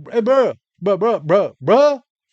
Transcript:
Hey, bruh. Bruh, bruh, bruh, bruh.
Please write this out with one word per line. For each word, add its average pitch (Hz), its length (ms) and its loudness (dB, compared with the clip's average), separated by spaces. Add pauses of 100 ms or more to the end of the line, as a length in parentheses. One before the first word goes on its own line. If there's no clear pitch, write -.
(120)
Hey, 233 80 -2
bruh. 240 340 0 (260)
Bruh, 196 160 0
bruh, 208 240 -2
bruh, 156 400 0
bruh. 254 400 2 (320)